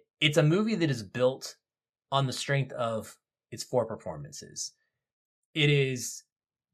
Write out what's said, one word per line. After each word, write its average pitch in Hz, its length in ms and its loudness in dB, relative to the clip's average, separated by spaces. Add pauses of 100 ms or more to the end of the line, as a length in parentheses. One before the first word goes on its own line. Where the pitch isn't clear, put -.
(200)
it's 151 160 2
a 160 60 8
movie 208 320 4
that 165 160 2
is 117 120 -2
built 123 540 -2 (540)
on 139 160 2
the 123 60 -4
strength 139 400 -2
of 113 440 -4 (340)
its 110 120 -12
four 120 240 0
performances. 78 840 -12 (840)
It 147 160 4
is 131 540 0 (500)